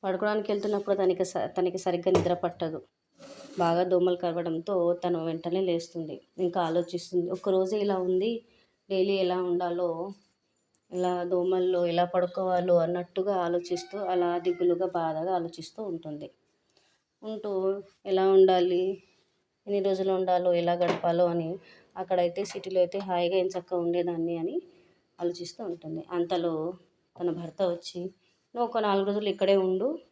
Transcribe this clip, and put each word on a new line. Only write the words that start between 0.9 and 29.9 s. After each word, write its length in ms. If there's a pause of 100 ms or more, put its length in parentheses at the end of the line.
తనకి 300
స-, 120
తనకి 400
సరిగ్గా 340
నిద్ర 220
పట్టదు. 480 (760)
బాగా 240
దోమలు 320
కరవడంతో 800
తను 320
వెంటనే 360
లేస్తుంది. 600 (160)
ఇంకా 240
ఆలోచిస్తుంది, 720
"ఒక్కరోజే 480
ఇలా 180
ఉంది, 480 (440)
డైలీ 240
ఎలా 300
ఉండాలో, 720 (760)
ఇలా 320
దోమల్లో 600
ఎలా 200
పడుకోవాలో" 720
అన్నట్టుగా 580
ఆలోచిస్తూ, 640
అలా 400
దిగులుగా 500
బాధగా 480
ఆలోచిస్తూ 480
ఉంటుంది. 480 (920)
ఉంటూ 600 (220)
ఎలా 220
ఉండాలి, 760 (640)
ఎన్ని 120
రోజులు 320
ఉండాలో, 420
ఎలా 200
గడపాలో 520
అని, 320 (400)
అక్కడైతే 480
సిటీలో 340
అయితే 200
హాయిగా 360
ఎంచక్కా 420
ఉండేదాన్ని 600
అని 240 (600)
ఆలోచిస్తూ 420
ఉంటుంది. 480
అంతలో 600 (460)
తన 120
భర్త 300
వచ్చి, 400 (540)
"నువ్వు 80
ఒక 140
నాలుగు 280
రోజులు 240
ఇక్కడే 260
ఉండు 440 (120)